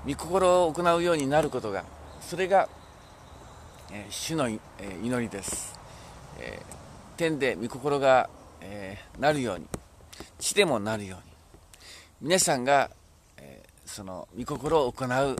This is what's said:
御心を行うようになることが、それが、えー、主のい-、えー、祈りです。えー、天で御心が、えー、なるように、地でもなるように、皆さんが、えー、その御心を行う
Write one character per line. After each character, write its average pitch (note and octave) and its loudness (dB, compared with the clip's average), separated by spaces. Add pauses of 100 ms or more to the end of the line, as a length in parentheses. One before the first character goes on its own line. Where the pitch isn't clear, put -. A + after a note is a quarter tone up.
御 C#3 -2
心 F3+ 4
を D#3 0
行 D#3 -4
う E3+ 4
よ F3 4
う E3 4
に C#3+ 0
な D3 6
る D3+ 2
こ B2 -2
と G#2+ -4
が、 F#2 -4 (360)
そ - -10
れ F3+ 0
が、 F#3+ 6 (1200)
え G2+ -12
ー、 G#2 -12
主 - -6
の C#3+ 0
い-、 G#2+ -4 (180)
え F#2+ -10
ー、 A2+ -4
祈 B2 0
り A2+ -4
で F#2+ -8
す。 - -8 (600)
え A#1+ -12
ー、 - -18
天 D#3+ 0
で B2+ 2
御 G#2 -4
心 C#3+ 0
が、 C3+ 6 (320)
え G2 -12 (180)
ー、 - -14
な C#3+ 4
る D3 0
よ A2 -2
う F2 -6
に、 - -14 (720)
地 - -4
で G3+ 4
も C3 0
な A2 -2
る G2+ -8
よ F#2 -12
う - -18
に、 - -20 (880)
皆 F3 2
さ E3 2
ん B2 -4
が、 C3+ 4 (460)
え C#2 -20 (240)
ー、 - -14
そ G#2+ -12
の F#2 -10
御 A#2+ -8
心 D3 2
を B2 -2
行 C3 -6
う C3 0